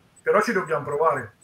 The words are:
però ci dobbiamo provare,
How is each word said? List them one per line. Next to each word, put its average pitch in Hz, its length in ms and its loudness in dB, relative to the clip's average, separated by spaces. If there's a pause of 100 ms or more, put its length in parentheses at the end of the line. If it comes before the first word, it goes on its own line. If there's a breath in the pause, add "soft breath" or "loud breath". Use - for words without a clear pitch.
(240)
però 175 180 4
ci 220 100 0
dobbiamo 156 320 -2
provare, 143 500 -2 (100)